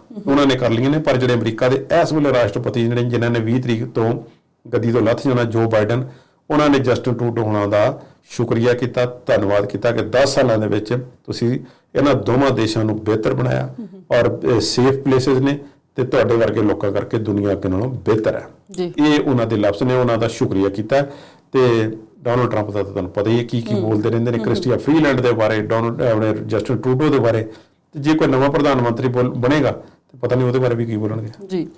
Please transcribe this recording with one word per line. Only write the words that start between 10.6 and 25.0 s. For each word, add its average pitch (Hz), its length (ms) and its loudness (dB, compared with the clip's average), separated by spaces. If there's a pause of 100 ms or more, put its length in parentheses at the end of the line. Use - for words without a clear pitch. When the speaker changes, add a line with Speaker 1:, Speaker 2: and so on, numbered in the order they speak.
Speaker 1:
ਵਿੱਚ 107 320 -2 (280)
ਤੁਸੀਂ 120 340 -2 (340)
ਇਹਨਾਂ 143 200 2
ਦੋਵਾਂ 127 360 0
ਦੇਸ਼ਾਂ 113 340 0
ਨੂੰ 107 200 -4
ਬਿਹਤਰ 110 300 0
ਬਣਾਇਆ 127 400 -2 (440)
ਔਰ, 110 220 0 (160)
ਅਹ, 101 40 2
ਸੇਫ 131 340 2
ਪਲੇਸਿਸ 131 440 2
ਨੇ 139 200 0 (380)
ਤੇ 127 80 -2
ਤੁਹਾਡੇ 117 320 2
ਵਰਗੇ 110 260 2
ਲੋਕਾਂ 101 300 0
ਕਰਕੇ 101 260 -4
ਦੁਨੀਆ 101 340 -2
ਅੱਗੇ 95 160 -4
ਨਾਲੋਂ 98 200 -2
ਬਿਹਤਰ 110 480 -2
ਹੈ। - 120 -12 (220)
Speaker 2:
ਜੀ। 180 280 -6
Speaker 1:
ਇਹ 147 220 4
ਉਹਨਾਂ 120 260 0
ਦੇ 110 100 -2
ਲਫ਼ਜ਼ 104 260 0
ਨੇ, 127 120 0
ਉਹਨਾਂ 120 240 2
ਦਾ 113 100 -2
ਸ਼ੁਕਰੀਆ 98 400 0
ਕੀਤਾ। 110 340 0 (500)
ਤੇ 139 60 2 (640)
ਡੋਨਲਡ 120 280 0
ਟਰੰਪ 107 200 -2
ਦਾ 101 120 -2
ਤਾਂ 95 80 -6
ਤੁਹਾਨੂੰ 98 200 -6
ਪਤਾ 104 200 -2
ਹੀ 120 80 2
ਹੈ 120 60 -2
ਕੀ 120 160 -4
ਕੀ 117 140 -4
Speaker 2:
ਹੂੰ। 98 80 -2
Speaker 1:
ਬੋਲਦੇ 107 280 0
ਰਹਿੰਦੇ 117 200 0
ਨੇ। 120 80 -2
Speaker 2:
ਹੂੰ। 110 60 -4
Speaker 1:
ਕ੍ਰਿਸਟੀਆ 110 320 0
ਫਰੀਲੈਂਡ 143 440 2